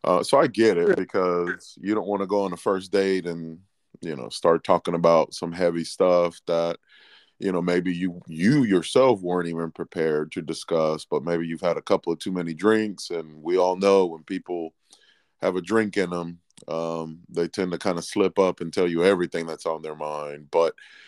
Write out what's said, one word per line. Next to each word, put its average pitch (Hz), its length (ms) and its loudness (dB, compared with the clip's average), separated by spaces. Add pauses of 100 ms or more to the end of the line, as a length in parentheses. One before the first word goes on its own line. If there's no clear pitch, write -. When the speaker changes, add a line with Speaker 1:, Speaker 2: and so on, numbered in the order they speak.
Speaker 1:
Uh, 87 200 2
so 139 160 4
I 160 80 4
get 107 300 4
it 85 100 2
Speaker 2:
True. 98 80 4
Speaker 1:
because 87 840 -2
you 104 140 -2
don't 95 120 -4
wanna 98 200 -2
go 101 140 0
on 92 120 -2
a 87 40 -10
first 95 340 -2
date 95 340 2
and, 82 340 -8 (420)
you 82 140 -8
know, 60 140 -12
start 82 340 2
talking 87 320 2
about 82 380 4
some 85 180 -8
heavy 85 320 -2
stuff 87 640 2
that, 85 300 -2 (640)
you 95 120 -2
know, 90 100 0
maybe 90 340 0
you, 87 320 -6
you 101 360 2
yourself 104 580 4
weren't 87 280 -2
even 82 220 -6
prepared 80 640 -2
to 90 80 -6
discuss, 78 640 -2
but 73 180 -4
maybe 85 240 -2
you've 82 140 -8
had 85 160 0
a 80 40 -6
couple 90 300 0
of 82 80 -2
too 98 120 -6
many 85 220 -4
drinks, 104 580 0
and 78 320 -8
we 87 140 0
all 90 180 4
know 98 320 4
when 80 160 -12
people 87 500 -8 (680)
have 92 140 0
a 92 60 -2
drink 104 360 0
in 90 160 0
'em, 85 260 -8 (280)
um, 82 520 -6 (100)
they 85 180 -2
tend 90 240 -4
to 85 60 -4
kinda 85 240 -2
slip 95 380 0
up 92 220 2
and 85 120 -8
tell 90 160 2
you 85 140 0
everything 87 420 2
that's 80 220 -8
on 80 160 -4
their 78 120 -10
mind. 73 540 -10
But 82 240 4 (340)